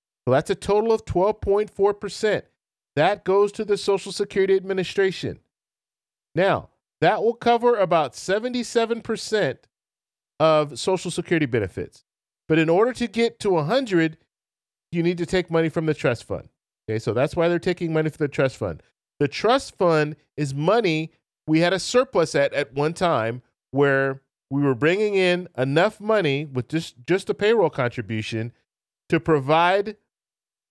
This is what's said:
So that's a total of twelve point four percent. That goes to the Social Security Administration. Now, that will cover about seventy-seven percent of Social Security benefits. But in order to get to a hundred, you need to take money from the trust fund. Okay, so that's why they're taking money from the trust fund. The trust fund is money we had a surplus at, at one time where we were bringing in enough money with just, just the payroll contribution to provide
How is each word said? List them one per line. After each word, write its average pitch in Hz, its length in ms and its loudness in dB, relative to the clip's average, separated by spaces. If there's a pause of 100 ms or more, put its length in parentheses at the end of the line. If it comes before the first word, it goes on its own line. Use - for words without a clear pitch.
(280)
So 123 60 2
that's 135 160 0
a 196 60 0
total 214 360 0
of 220 140 0
twelve 202 340 0
point 208 300 0
four 202 240 0
percent. 202 500 -4 (540)
That 180 260 2
goes 202 300 2
to 220 100 -8
the 202 140 0
Social 196 340 -2
Security 190 460 0
Administration. 190 800 -2 (960)
Now, 165 360 0 (280)
that 180 240 2
will 226 120 0
cover 240 420 2
about 165 400 0
seventy-seven 226 840 -2
percent 208 640 -4 (760)
of 151 360 2
Social 185 320 -2
Security 165 360 -2
benefits. 110 580 -4 (460)
But 156 100 4
in 156 80 2
order 202 240 4
to 240 160 -4
get 226 340 -2
to 190 160 2
a 151 60 0
hundred, 180 540 0 (720)
you 170 120 0
need 170 160 0
to 170 60 -2
take 180 240 -2
money 165 200 2
from 160 160 -4
the 156 80 0
trust - 320 -2
fund. - 240 -10 (400)
Okay, 110 80 -2
so 113 160 -2
that's 131 220 0
why 170 120 2
they're 175 120 0
taking 175 340 -4
money 156 160 0
from 147 160 -4
the - 20 -2
trust 135 300 -2
fund. 87 240 -6 (380)
The 143 80 0
trust - 500 -2
fund 156 380 2 (200)
is 143 180 -4
money 160 580 0 (360)
we 156 120 2
had 175 140 2
a 185 60 -2
surplus 214 540 0
at, 143 200 2
at 139 200 -4
one 147 200 -2
time 127 500 -2 (260)
where 135 520 0 (280)
we 139 140 -2
were 135 120 2
bringing 185 380 0
in 180 420 0
enough 147 460 0
money 180 420 0
with 131 240 -6
just, 165 280 -6 (120)
just 190 200 0
the 208 80 -2
payroll 208 340 2
contribution 113 800 -4 (580)
to 165 100 2
provide 170 760 2 (760)